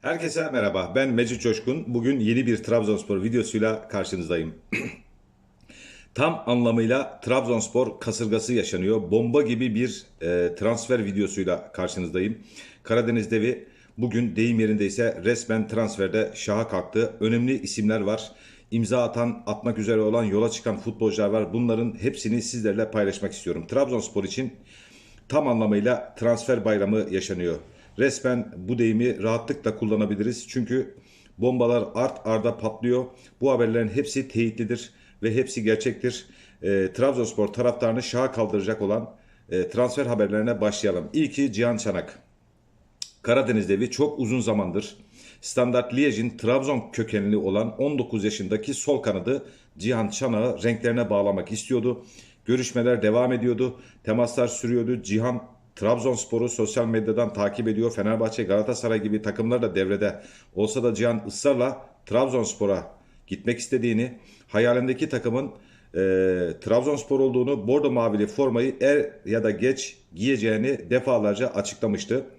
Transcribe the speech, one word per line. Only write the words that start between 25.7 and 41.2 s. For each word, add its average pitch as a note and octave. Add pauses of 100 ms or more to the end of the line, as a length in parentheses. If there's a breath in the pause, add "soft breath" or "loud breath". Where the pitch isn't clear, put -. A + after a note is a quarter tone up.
transfer A2+
bayramı G#2+
yaşanıyor. F2+ (400 loud breath)
Resmen B2+
bu F#2+
deyimi A2+
rahatlıkla A2+
kullanabiliriz. G#2+
Çünkü B2+ (440 loud breath)
bombalar A#2+ (100)
art B2
arda A2
patlıyor. A#2+ (360 loud breath)
Bu C3+
haberlerin A#2
hepsi C3+
teyitlidir A2+ (300 soft breath)
ve A2
hepsi B2+
gerçektir. A2 (360 loud breath)
E, F#2+
Trabzonspor A#2+
taraftarını A#2+
şaha B2
kaldıracak G#2+
olan, G#2+ (380 soft breath)
e, F2+
transfer B2
haberlerine G#2+
başlayalım. G2+
İlki C#3